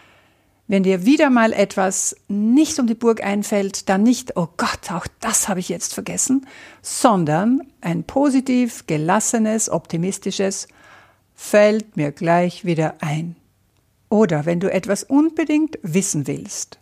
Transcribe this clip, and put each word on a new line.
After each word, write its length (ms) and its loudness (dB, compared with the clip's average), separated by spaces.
Wenn 160 2
dir 240 2
wieder 240 4
mal 220 4
etwas 640 -2
nicht 540 2
um 80 2
die 80 0
Burg 260 0
einfällt, 640 -4
dann 140 2
nicht, 340 2
"Oh 200 -2
Gott, 340 -6
auch 160 -8
das 280 -2
habe 120 -2
ich 80 -8
jetzt 260 -6
vergessen", 540 -2
sondern 800 2
ein 220 -4
positiv, 880 0
gelassenes, 840 0
optimistisches, 960 -4
"Fällt 560 2
mir 140 0
gleich 540 0
wieder 360 0
ein." 360 -6
Oder 340 2
wenn 140 0
du 140 -2
etwas 320 -2
unbedingt 760 0
wissen 440 -2
willst, 560 -10